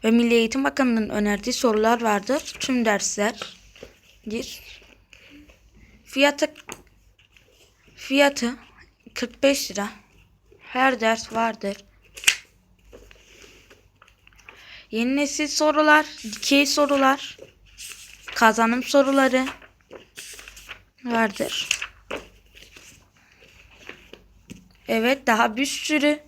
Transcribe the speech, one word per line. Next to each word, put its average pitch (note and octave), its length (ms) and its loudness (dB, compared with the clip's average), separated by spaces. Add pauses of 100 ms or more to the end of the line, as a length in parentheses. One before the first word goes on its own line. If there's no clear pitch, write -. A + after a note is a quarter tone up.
ve A3+ 80 2
Milli A#3 220 4
Eğitim A#3 300 2
Bakanı'nın B3 460 0
önerdiği G#3 440 -2
sorular A3+ 480 2
vardır. G#3 580 -2
Tüm B3 260 -2
dersler. G#3 720 -2 (680)
Bir. A3+ 360 -10 (1400)
Fiyatı, C#4+ 480 2 (1400)
fiyatı C#4 600 0 (580)
kırk - 300 -6
beş C#4 280 0
lira. G3+ 180 -6 (680)
Her B3+ 400 0
ders A3+ 340 -2
vardır. A3 440 -4 (3250)
Yeni A#3+ 240 -2
nesil C#4+ 320 -2
sorular, D4+ 580 4 (180)
dikey C#4 420 2
sorular, C#4 720 0 (1000)
kazanım A3+ 480 4
soruları C4 640 2 (1600)
vardır. A3+ 640 -2 (3250)
Evet, A#3 400 0
daha A3+ 280 2
bir C4+ 100 0
sürü D4+ 640 0